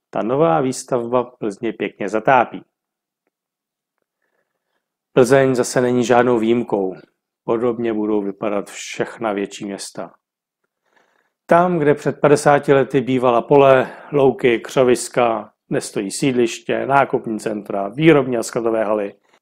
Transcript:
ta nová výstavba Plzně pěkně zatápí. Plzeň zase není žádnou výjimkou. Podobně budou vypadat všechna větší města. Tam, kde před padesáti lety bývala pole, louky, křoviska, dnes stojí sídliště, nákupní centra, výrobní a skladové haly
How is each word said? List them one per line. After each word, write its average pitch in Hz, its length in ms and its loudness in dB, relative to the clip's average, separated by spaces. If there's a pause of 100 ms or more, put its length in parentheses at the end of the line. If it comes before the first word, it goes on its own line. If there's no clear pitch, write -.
(100)
ta 107 120 -4
nová 151 380 0
výstavba 123 640 -2
Plzně 110 480 -8
pěkně 101 360 -8
zatápí. 110 560 0 (2500)
Plzeň 131 420 4
zase 123 260 -2
není 123 240 2
žádnou 120 340 2
výjimkou. 110 560 -2 (500)
Podobně 117 480 -2
budou 107 300 -2
vypadat 101 480 -6
všechna - 600 -8
větší 101 320 -8
města. 98 500 -12 (1300)
Tam, 175 320 2
kde 147 160 2
před - 260 -6
padesáti 143 520 2
lety 135 280 0
bývala 120 420 0
pole, 135 500 4 (200)
louky, 127 480 2
křoviska, 117 920 0 (160)
dnes 135 180 -6
stojí 101 240 -8
sídliště, 120 760 -2
nákupní 123 540 -2
centra, 104 480 -6
výrobní 135 480 4
a 110 60 -2
skladové 113 420 -2
haly 101 300 -4 (280)